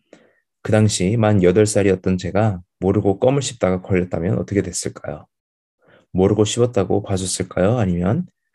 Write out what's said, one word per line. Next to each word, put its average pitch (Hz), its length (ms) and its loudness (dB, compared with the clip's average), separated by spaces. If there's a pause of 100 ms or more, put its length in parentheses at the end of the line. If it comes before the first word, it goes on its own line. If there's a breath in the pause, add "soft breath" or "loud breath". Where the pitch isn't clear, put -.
(640 soft breath)
그 - 100 -4
당시 107 460 2
만 107 240 2
여덟 92 240 4
살이었던 95 500 0
제가 92 460 -2 (180)
모르고 98 380 0
껌을 135 240 2
씹다가 92 400 -2
걸렸다면 90 560 -2
어떻게 95 240 -2
됐을까요? - 640 -10 (840 soft breath)
모르고 104 320 4
씹었다고 101 580 0
봐줬을까요? 92 760 -2
아니면 98 500 0 (280)